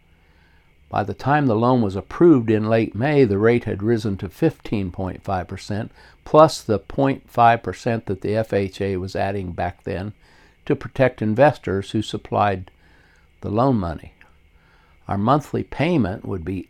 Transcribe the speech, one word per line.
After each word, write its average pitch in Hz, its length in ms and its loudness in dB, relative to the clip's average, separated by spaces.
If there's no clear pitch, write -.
By 101 140 -2
the 101 100 -6
time 147 320 0
the 113 120 2
loan 123 260 4
was 98 140 -2
approved 131 520 4
in 107 220 2
late 113 240 2
May, 139 300 4
the 101 140 2
rate 117 260 4
had 98 180 -4
risen 107 360 0
to 92 120 -10
fifteen 107 600 -4
point 92 320 -8
five 92 260 -6
percent, 101 440 -8
plus 156 380 4
the 104 160 0
point - 500 -4
five 117 340 4
percent 110 440 -4
that 98 160 -6
the 98 120 -2
F 110 200 -2
H 98 260 -2
A 98 160 -2
was 92 180 -8
adding 98 380 -4
back 87 320 -8
then 98 300 -8
to 143 100 0
protect - 460 -2
investors 107 680 0
who 110 100 -2
supplied 104 720 -4
the 95 80 -6
loan 120 260 2
money. 85 380 -6
Our 98 100 -4
monthly 120 440 0
payment 139 640 -2
would 95 200 -6
be 90 260 -6